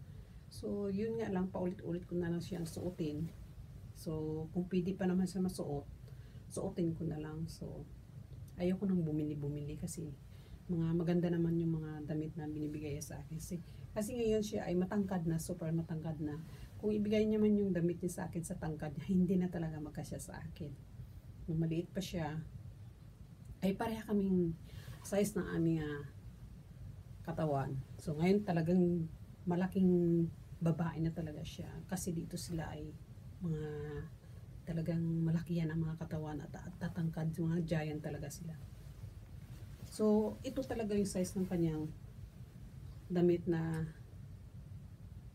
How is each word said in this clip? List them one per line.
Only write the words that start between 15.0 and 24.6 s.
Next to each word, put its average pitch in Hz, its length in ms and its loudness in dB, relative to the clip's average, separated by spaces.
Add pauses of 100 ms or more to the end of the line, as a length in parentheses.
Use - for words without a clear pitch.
na, 160 160 2
super 170 320 -2
matangkad 160 480 -2
na. 147 160 -2 (400)
Kung 214 160 2
ibigay 214 320 4
niya 214 160 6
man 214 160 8
yung 196 160 4
damit 170 240 4
niya 180 240 -4
sa - 80 -
akin 165 160 -4
sa 180 80 -4
tangkad 151 400 -4
niya, - 160 -6
hindi 180 240 6
na 180 160 4
talaga 160 320 -2
magkasya 147 400 -6
sa - 160 -10
akin. 156 320 -8 (800)
Nung 160 80 2
maliit 160 320 2
pa - 80 -4
siya, 160 400 -2 (1200)
ay 190 160 2
pareha 226 320 -2
kaming 185 480 4 (500)